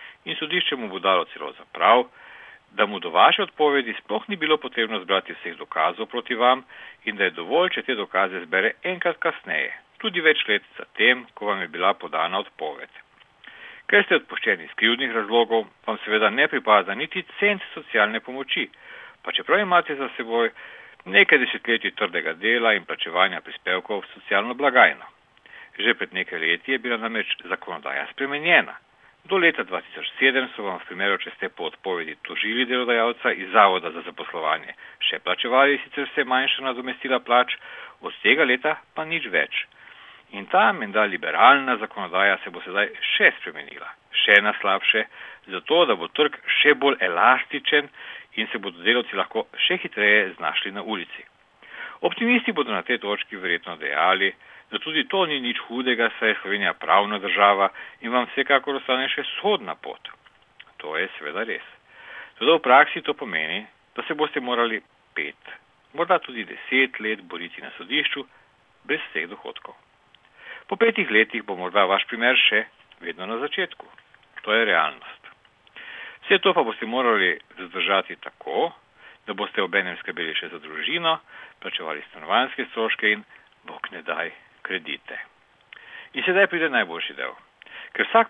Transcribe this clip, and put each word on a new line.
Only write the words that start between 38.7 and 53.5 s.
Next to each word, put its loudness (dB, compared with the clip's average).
pa -6
nič -6
več. 0
In -10
ta 4
menda 0
liberalna 4
zakonodaja 0
se -10
bo -12
sedaj 0
še 4
spremenila, -14
še 6
na 2
slabše, 0
zato 2
da 2
bo -6
trg 0
še 6
bolj 2
elastičen 2
in -4
se -6
bodo -10
delavci 0
lahko -2
še 0
hitreje 2
znašli -4
na -8
ulici. -8
Optimisti 0
bodo -2
na -2
tej -2
točki -6
verjetno -4